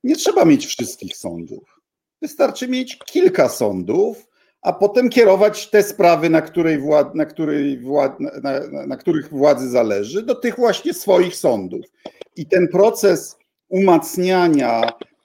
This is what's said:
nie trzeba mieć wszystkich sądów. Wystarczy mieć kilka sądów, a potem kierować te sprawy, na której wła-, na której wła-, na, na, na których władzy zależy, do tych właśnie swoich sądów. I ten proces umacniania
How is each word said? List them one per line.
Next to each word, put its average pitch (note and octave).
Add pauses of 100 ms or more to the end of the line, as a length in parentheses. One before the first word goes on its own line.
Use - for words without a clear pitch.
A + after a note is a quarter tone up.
nie C#4
trzeba F#4
mieć C#3+
wszystkich -
sądów. E2+ (400)
Wystarczy D4
mieć B3+
kilka F4+
sądów, A2+ (340)
a F3+
potem G#3
kierować G#3
te G#3
sprawy, E3+
na D#3+
której D#3+
wła-, D3
na D#3
której C#3+
wła-, C3+
na, C#3
na, C#3+
na C3
których D3+
władzy C3+
zależy, A#2
do A#3+
tych A#3+
właśnie A#3+
swoich F3+
sądów. G2+ (500)
I E3
ten F3+
proces F#3 (320)
umacniania F3 (440)